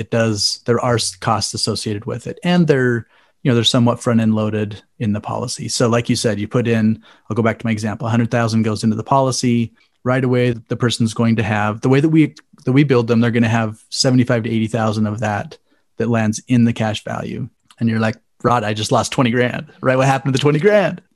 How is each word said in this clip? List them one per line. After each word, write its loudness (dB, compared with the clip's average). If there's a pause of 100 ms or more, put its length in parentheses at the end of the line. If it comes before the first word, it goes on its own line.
it -12
does, 0
there 0
are 2
s-, -4
costs -2
associated -6
with -8
it. -12
And 2
they're, 2 (360)
you 2
know, 4
they're 4
somewhat 2
front 2
end 2
loaded -4 (160)
in -2
the -4
policy. -8
So 0
like 0
you 0
said, -2
you -6
put -2
in, 2 (300)
I'll -6
go 2
back 0
to -6
my 0
example, -4
a -4
hundred 0
thousand 0
goes -2
into 0
the -6
policy. 0 (300)
Right 0
away, 2
the -8
person's -2
going 2
to 0
have, -2
the 0
way 4
that 2
we, 2 (300)
that 0
we 4
build 2
them, 2
they're 2
gonna 2
have -2 (100)
seventy-five 2
to -6
eighty 0
thousand 0
of -4
that -4 (420)
that -2
lands 0
in 4
the 2
cash -4
value. -8 (300)
And -2
you're 0
like, -2 (260)
"Rod, 2
I -2
just -6
lost 0
twenty 2
grand, -2 (140)
right? 2
What 2
happened 0
to 0
the -2
twenty 2
grand?" 2 (160)